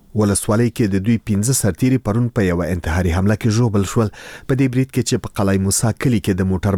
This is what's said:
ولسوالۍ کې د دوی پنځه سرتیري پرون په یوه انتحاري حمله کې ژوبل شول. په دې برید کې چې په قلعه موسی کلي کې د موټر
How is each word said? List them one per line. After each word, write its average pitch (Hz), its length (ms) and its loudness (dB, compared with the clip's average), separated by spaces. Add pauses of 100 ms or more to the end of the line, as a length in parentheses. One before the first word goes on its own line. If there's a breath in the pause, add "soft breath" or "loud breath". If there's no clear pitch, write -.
(200 soft breath)
ولسوالۍ 107 500 2
کې 117 220 0
د 95 120 0
دوی 117 100 2 (140)
پنځه 110 300 0
سرتیري 127 400 0 (100)
پرون 120 180 0 (120)
په 107 80 2
یوه 87 280 0
انتحاري 87 400 -2
حمله 98 220 2
کې 107 200 0
ژوبل 104 360 2
شول. 110 180 2 (380 loud breath)
په 139 100 0
دې 139 160 2
برید 131 160 0
کې 123 180 0
چې 113 160 0
په 113 40 -10 (100)
قلعه 98 260 2
موسی 98 260 0 (120)
کلي 120 180 2
کې 92 200 0
د 95 100 0
موټر 95 280 0